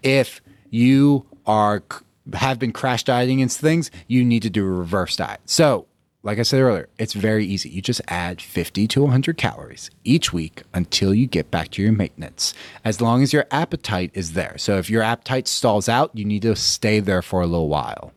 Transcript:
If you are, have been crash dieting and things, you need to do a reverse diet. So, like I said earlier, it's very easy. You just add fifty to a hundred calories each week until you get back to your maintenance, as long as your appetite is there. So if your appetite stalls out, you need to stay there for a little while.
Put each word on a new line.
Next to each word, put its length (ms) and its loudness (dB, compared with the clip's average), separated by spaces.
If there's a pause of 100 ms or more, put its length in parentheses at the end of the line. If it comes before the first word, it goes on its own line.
If 400 0 (280)
you 560 4 (200)
are, 380 2 (500)
have 240 -2
been 140 -2
crash 320 -2
dieting 380 2
and 100 0
things, 400 0 (160)
you 160 4
need 200 4
to 60 -2
do 160 0
a 40 -2
reverse 480 -2
diet. 280 -6
So, 400 2 (380)
like 160 -4
I 40 2
said 180 2
earlier, 260 2 (100)
it's 160 -6
very 320 0
easy. 240 -6
You 120 -8
just 260 -2
add 340 -6
fifty 460 -2
to 160 2
a 60 4
hundred 280 2
calories 540 -8 (140)
each 260 2
week 320 -8 (100)
until 400 0
you 140 4
get 240 -2
back 200 -4
to 100 -6
your 100 4
maintenance, 600 -4 (320)
as 160 -2
long 200 2
as 120 2
your 180 2
appetite 600 -4
is 200 -8
there. 240 -6
So 200 0
if 120 -4
your 140 0
appetite 440 -2
stalls 420 0
out, 260 2
you 80 -8
need 200 -2
to 120 2
stay 460 0
there 200 0
for 200 -2
a 60 0
little 220 0
while. 480 -6